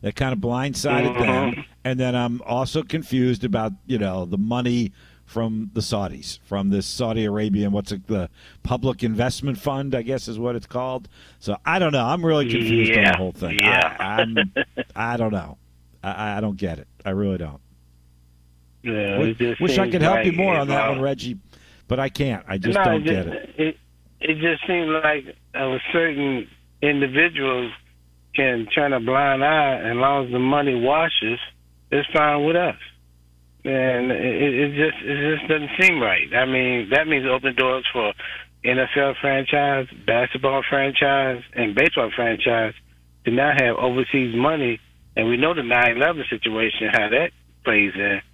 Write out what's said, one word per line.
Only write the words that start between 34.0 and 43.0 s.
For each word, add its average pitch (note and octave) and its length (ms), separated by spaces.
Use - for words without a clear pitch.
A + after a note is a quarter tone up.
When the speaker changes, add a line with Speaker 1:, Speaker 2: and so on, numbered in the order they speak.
Speaker 2:
it, A#2+ 320
it, C#3 120
it C#3+ 140
just, - 140
it D3 320
just - 140
doesn't D3+ 280
seem F3+ 220
right. G#2 340
I B2+ 120
mean, B2+ 440
that D3+ 160
means C#3 200
open C3 300
doors C3 360
for G#2+ 220
N B2 140
F B2+ 180
L C#3 240
franchise, C#3 640
basketball C3 600
franchise, C#3 760
and A2+ 220
baseball C3+ 400
franchise A#2 580